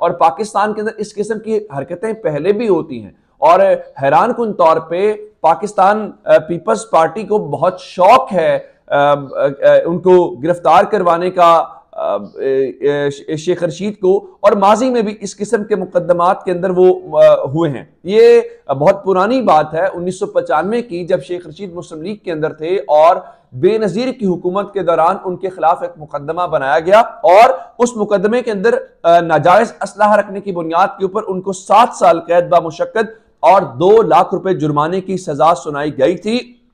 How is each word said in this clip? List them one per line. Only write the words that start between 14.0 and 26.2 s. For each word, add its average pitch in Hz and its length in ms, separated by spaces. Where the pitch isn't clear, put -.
और 208 140
माजी 208 320
में 233 160
भी 214 60
इस 202 220
किस्म 214 300
के 208 120
मुकदमात 175 680
के 185 60
अंदर 180 200
वो, 180 480
अ, 151 300
हुए 156 200
हैं। 117 280
ये 226 520
बहुत 175 280
पुरानी 196 380
बात 156 320
है 180 140
उन्नीस 180 320
सौ 202 60
पचानवे 175 560
की, 175 220
जब 165 160
शेख 175 260
रशीद 175 280
मुस्लिम 160 280
लीग 208 220
के 185 60
अंदर 156 220
थे 165 260
और 165 600
बेनज़ीर 214 560
की - 140
हुकूमत 185 500
के 196 80
दौरान 160 340
उनके 185 320
खिलाफ 175 340
एक 175 160
मुकदमा 151 480